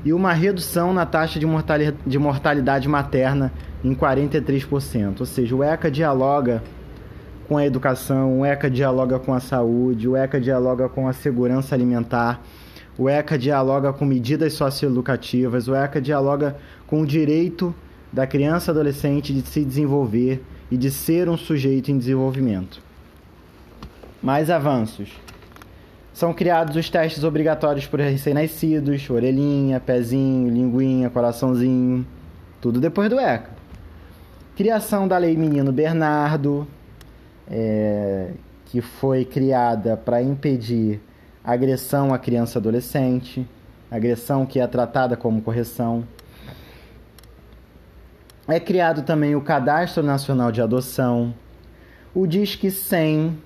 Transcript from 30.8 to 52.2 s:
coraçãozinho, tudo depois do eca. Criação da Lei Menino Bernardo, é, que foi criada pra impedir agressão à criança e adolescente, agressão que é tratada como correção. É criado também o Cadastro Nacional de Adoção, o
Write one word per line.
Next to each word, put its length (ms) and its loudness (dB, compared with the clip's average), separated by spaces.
coraçãozinho, 960 2
tudo 220 0
depois 280 2
do 80 2
eca. 320 0
Criação 540 0
da 100 4
Lei 200 4
Menino 340 2
Bernardo, 960 2
é, 840 -2
que 160 -2
foi 420 -2
criada 720 0
pra 260 0
impedir 800 -2
agressão 720 0
à 60 -2
criança 380 -2
e 20 0
adolescente, 880 -2
agressão 560 0
que 140 -2
é 80 2
tratada 480 0
como 260 -2
correção. 600 -4
É 100 2
criado 440 2
também 300 2
o 80 2
Cadastro 600 0
Nacional 480 0
de 100 0
Adoção, 720 0
o 140 2